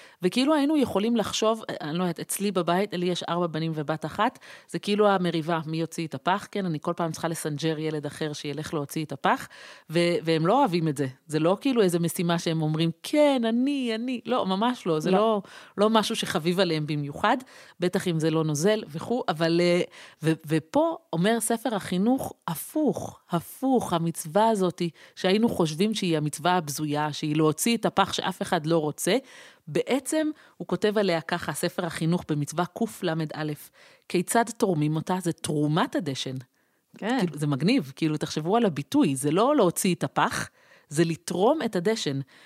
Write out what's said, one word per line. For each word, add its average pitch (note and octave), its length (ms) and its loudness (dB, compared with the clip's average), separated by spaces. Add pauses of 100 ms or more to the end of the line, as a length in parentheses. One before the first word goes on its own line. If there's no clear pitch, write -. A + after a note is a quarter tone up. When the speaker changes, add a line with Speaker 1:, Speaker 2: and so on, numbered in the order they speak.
(220)
Speaker 1:
וכאילו B3+ 340 2
היינו D4 220 2
יכולים A#3 400 2
לחשוב, A3 520 0
אה, - 120 -6
אני D#3 160 -4
לא F3+ 60 0
יודעת, F3 160 -2
אצלי - 320 -4
בבית, F3+ 420 0
לי F3 120 -4
יש F3 240 -2
ארבע F3 180 0
בנים D#3+ 280 -4
ובת D#3 300 -4
אחת, G#3+ 340 -2 (300)
זה E3+ 100 -6
כאילו G#3 300 2
המריבה, E3+ 560 0
מי D#3+ 120 -4
יוציא E3 300 -4
את D3 80 -8
הפח, F#3 360 -2
כן? G3+ 140 -4
אני D#3+ 160 -2
כל F3 140 -2
פעם E3 160 -2
צריכה E3 160 -6
לסנג'ר D#3 520 -4
ילד D#3 260 -4
אחר D3 280 -6
שילך D3 400 -8
להוציא D3+ 320 -4
את - 60 -10
הפח, F#3+ 360 0 (420)
ו-, D#3+ 100 0 (240)
והם D#3+ 240 2
לא A#3 120 6
אוהבים F3 280 2
את C#3+ 100 -2
זה. C#3 100 0 (200)
זה D#3 120 -2
לא F3 220 4
כאילו B3+ 200 2
איזה F3 180 4
משימה E3+ 400 0
שהם D#3+ 220 0
אומרים, D#3 300 0 (120)
"כן, D4 460 4
אני, B3+ 460 0
אני." B3 300 -6
לא, A3+ 200 0
ממש G#3+ 400 0
לא. D#3+ 140 0
זה D#3+ 120 0
Speaker 2:
לא. F#3+ 60 6
Speaker 1:
לא, G#3+ 240 2 (360)
לא G#3 120 4
משהו A3 260 2
שחביב F3+ 440 0
עליהם D#3+ 280 0
במיוחד, D3 500 0 (420)
בטח F3+ 280 0
אם E3 120 0
זה D#3+ 120 2
לא D#3+ 120 2
נוזל E3 460 2
וכו', F#3+ 380 -4
אבל, E3 360 2
אה, F3 180 4 (420)
ו-, D#3 100 4 (140)
ופה C#4+ 500 2 (160)
אומר G#3 260 2
ספר A3+ 360 -2
החינוך, G3+ 580 0 (140)
הפוך, - 720 -2 (120)
הפוך, A#3 600 0
המצווה E3 560 0
הזאת F#3 320 0 (340)
שהיינו G#3+ 340 2
חושבים F3 440 0
שהיא F3 240 0
המצווה D3+ 400 0
הבזויה, D3+ 560 -4
שהיא D3 220 -4
להוציא D#3 420 2
את G#3+ 80 -2
הפח F#3 280 0
שאף - 280 -4
אחד F3 240 -2
לא E3 120 2
רוצה, D#3 400 0 (540)
בעצם C#4 580 -2 (280)
הוא - 100 -10
כותב G#3 300 0
עליה F3+ 240 2
ככה, E3+ 320 -4
ספר F3 320 -4
החינוך E3+ 440 0
במצווה D3+ 360 -2
קל"א, F#3 480 -4 (960)
"כיצד F#3 340 2 (140)
תורמים D#3 380 2
אותה?" F3+ 260 -2
זה F3 120 0
תרומת D#3 640 0
הדשן. C#3 400 -4 (640)
Speaker 2:
כן. A#3 220 -2
Speaker 1:
כאילו, E3 180 -2
זה D3+ 100 -2
מגניב, D3 480 0
כאילו, D#3 220 0
תחשבו E3 400 -2
על A#3 80 4
הביטוי, D#3 500 2
זה C#3 160 -2
לא A#3 240 4
להוציא F#3 400 4
את - 80 -4
הפח, - 460 0 (400)
זה D3+ 160 2
לתרום F#3 600 0
את A3+ 100 -4
הדשן. F3 440 -2 (260)